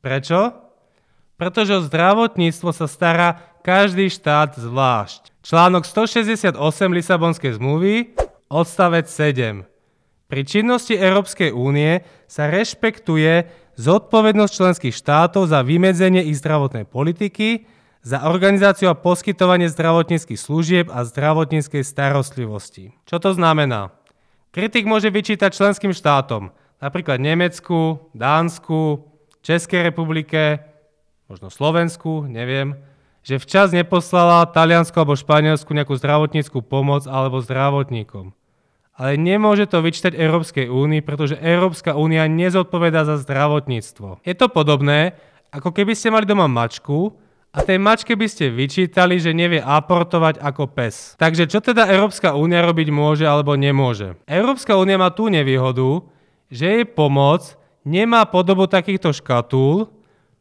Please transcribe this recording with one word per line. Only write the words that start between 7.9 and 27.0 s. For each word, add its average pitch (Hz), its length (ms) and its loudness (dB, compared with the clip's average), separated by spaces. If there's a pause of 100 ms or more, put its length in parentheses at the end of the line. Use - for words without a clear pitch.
odstavec 165 560 0
sedem. 127 560 -4 (640)
Pri 139 160 -6
činnosti 220 560 0
Európskej 185 560 0
únie 147 480 0 (240)
sa 151 240 -6
rešpektuje 170 960 0 (340)
zodpovednosť 208 720 2
členských 175 400 0
štátov 170 560 0
za 143 160 2
vymedzenie 185 560 2
ich 151 160 -2
zdravotnej 135 480 -2
politiky, 208 800 -4 (400)
za 135 240 -4
organizáciu 190 640 4
a 143 40 0
poskytovanie 180 760 0
zdravotníckych 165 640 0
služieb 170 560 -2
a 123 160 -4
zdravotníckej 147 720 -2
starostlivosti. 131 1120 -6 (160)
Čo 170 80 -6
to 190 160 0
znamená? 147 640 0 (560)
Kritik 214 320 -2
môže 214 240 0
vyčítať 202 480 -2
členským 196 400 0
štátom, 135 560 -2 (280)
napríklad 139 400 -4